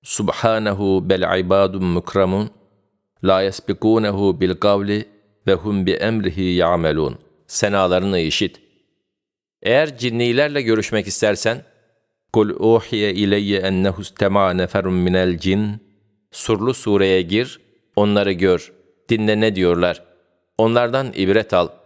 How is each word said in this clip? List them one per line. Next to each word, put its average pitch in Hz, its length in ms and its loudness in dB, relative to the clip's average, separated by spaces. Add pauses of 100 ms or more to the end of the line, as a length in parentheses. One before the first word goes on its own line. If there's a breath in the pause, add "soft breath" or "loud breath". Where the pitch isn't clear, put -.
"Subhanahu 101 1040 -2
bel 92 300 2
ibadun 95 440 0
mukramun, 92 680 -2 (720)
la 95 180 4
yasbikunehu 98 1000 0
bil 90 140 0
kavli 101 500 0 (420)
ve 95 60 4
hum 98 320 -2
bi 95 60 0
emrihi 98 500 -2
ya'melun." 85 760 0 (300)
Senalarını 95 720 0
işit. 85 420 -4 (1000)
Eğer 135 360 0
cinnilerle 120 640 -2
görüşmek 110 460 -2
istersen, 107 540 -2 (720)
"Kul 107 160 2
uhiye 107 640 0
ileyye 101 460 0
ennehu 95 420 0
istema'a 98 520 0
neferun 92 400 -2
minel 90 440 2
cin." 101 420 -2 (520)
Surlu 113 420 -2
sureye 98 480 2
gir, 104 380 -4 (360)
onları 101 360 2
gör, 90 420 0 (360)
dinle 107 300 0
ne 107 160 0
diyorlar. 87 480 0 (540)
Onlardan 120 560 0
ibret 101 400 0
al. 87 140 2 (180)